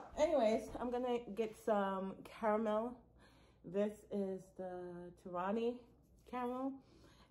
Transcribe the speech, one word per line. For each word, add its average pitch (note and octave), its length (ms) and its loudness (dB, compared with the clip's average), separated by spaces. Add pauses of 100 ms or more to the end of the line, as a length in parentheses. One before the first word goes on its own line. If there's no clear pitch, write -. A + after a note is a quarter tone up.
(200)
anyways, C4+ 440 6 (180)
I'm A#3+ 80 -2
gonna B3 300 0 (160)
get A3 280 -2
some G3 600 2
caramel. A3 760 0 (680)
This G3+ 280 0 (200)
is F#3+ 300 -2 (160)
the F#3 140 -8 (520)
Torani G3+ 520 0 (560)
caramel. B3+ 420 -2 (580)